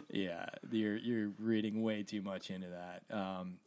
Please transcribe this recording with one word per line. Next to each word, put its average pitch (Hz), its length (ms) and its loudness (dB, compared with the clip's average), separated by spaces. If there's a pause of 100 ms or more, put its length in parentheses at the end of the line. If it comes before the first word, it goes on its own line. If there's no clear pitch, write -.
Yeah, 92 380 0 (220)
you're, 107 280 4
you're 113 420 2
reading 110 420 4
way 107 220 2
too 104 180 -2
much 95 300 -4
into 92 160 -4
that. 90 480 -8
Um, 92 520 -2